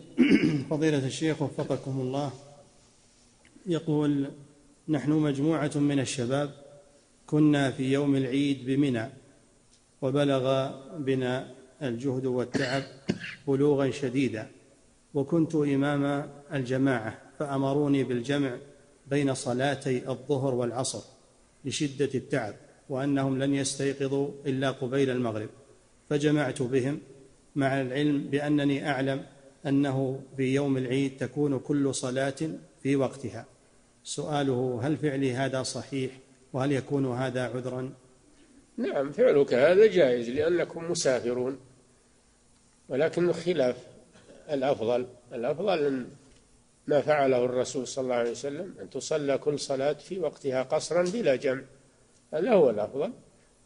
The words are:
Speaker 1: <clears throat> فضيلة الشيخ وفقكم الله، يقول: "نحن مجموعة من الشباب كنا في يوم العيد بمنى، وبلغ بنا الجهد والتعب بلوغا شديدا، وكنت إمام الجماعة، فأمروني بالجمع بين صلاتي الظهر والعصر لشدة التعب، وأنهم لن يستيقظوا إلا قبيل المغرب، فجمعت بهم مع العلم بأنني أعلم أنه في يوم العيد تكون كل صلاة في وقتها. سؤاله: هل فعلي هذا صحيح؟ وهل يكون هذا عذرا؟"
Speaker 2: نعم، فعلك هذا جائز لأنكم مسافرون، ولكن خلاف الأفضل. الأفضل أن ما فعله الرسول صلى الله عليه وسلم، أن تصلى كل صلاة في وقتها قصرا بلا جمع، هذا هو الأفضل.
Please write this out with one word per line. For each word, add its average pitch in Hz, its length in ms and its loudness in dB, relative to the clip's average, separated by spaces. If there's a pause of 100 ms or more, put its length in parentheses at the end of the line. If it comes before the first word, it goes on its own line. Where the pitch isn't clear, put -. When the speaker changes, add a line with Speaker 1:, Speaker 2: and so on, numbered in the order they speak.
(300)
Speaker 1:
<clears throat> 151 400 4
فضيلة 147 360 2
الشيخ 151 360 -2
وفقكم 135 580 -4
الله، 131 320 -4 (1300)
يقول: 147 640 0 (580)
"نحن 143 220 0
مجموعة 151 640 2
من 143 260 2
الشباب 131 500 -2 (760)
كنا 147 440 4
في 131 220 0
يوم 139 240 4
العيد 135 500 0
بمنى، 135 420 2 (920)
وبلغ 135 680 2 (280)
بنا 131 560 -2 (280)
الجهد 131 440 -2
والتعب 131 560 -2 (640)
بلوغا 139 420 4
شديدا، 120 600 -2 (640)
وكنت 160 400 0
إمام 143 760 0 (220)
الجماعة، 131 680 0 (200)
فأمروني 139 680 2
بالجمع 127 540 -2 (480)
بين 139 280 0
صلاتي 127 760 -2
الظهر 131 460 -2
والعصر 120 480 -2 (640)
لشدة 135 500 -2
التعب، 120 400 -4 (340)
وأنهم 135 540 0
لن 139 120 2
يستيقظوا 139 760 -2 (160)
إلا 135 240 0
قبيل 131 400 0
المغرب، 113 380 -2 (600)
فجمعت 147 520 2
بهم 131 380 0 (560)
مع 135 240 2
العلم 139 380 0 (120)
بأنني 143 600 0
أعلم 135 360 -2 (400)
أنه 135 560 0 (140)
في 131 180 0
يوم 139 220 2
العيد 131 400 0
تكون 139 420 -2
كل 139 360 0
صلاة 135 400 -2 (480)
في 139 140 2
وقتها. 117 500 -4 (580)
سؤاله: 131 800 -2
هل 147 140 0
فعلي 139 360 0
هذا 131 300 -2
صحيح؟ 131 500 -6 (400)
وهل 139 200 0
يكون 135 400 0
هذا 127 320 -2
عذرا؟" 127 480 -6 (840)
Speaker 2:
نعم، 156 360 -2
فعلك 147 420 4
هذا 180 320 8
جائز 123 440 4
لأنكم 165 600 0
مسافرون، 123 680 0 (1300)
ولكن 160 440 0
خلاف 139 440 0 (760)
الأفضل. 127 560 0 (260)
الأفضل 147 540 -2
أن 131 200 -2 (800)
ما 147 140 4
فعله 135 440 4
الرسول 123 420 -2
صلى - 160 -6
الله 127 120 -2
عليه 120 160 0
وسلم، 143 500 -8
أن 95 100 -14
تصلى 139 480 -2
كل 147 200 -2
صلاة 139 340 -2
في 175 260 -8
وقتها 139 440 -2
قصرا 156 400 0
بلا 180 340 2
جمع، 131 260 -2 (720)
هذا 196 180 0
هو 160 180 8
الأفضل. 117 420 -2 (540)